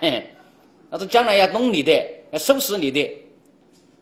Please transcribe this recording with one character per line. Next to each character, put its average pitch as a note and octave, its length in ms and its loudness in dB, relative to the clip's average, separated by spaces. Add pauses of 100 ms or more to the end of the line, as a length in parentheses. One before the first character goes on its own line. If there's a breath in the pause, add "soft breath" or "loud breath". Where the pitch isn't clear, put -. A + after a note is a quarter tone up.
嘿， C3 240 0 (640)
那 E3 100 -10
是 F#3+ 80 -8
将 A#3 200 2
来 G#3 100 2
要 F#3+ 120 4
弄 A3+ 240 -2
你 D3+ 100 0
的， D3+ 100 2 (380)
要 D#3 80 -6
收 - 220 2
拾 G3+ 180 -4
你 C#3+ 120 -2
的， C#3 100 -2 (1000)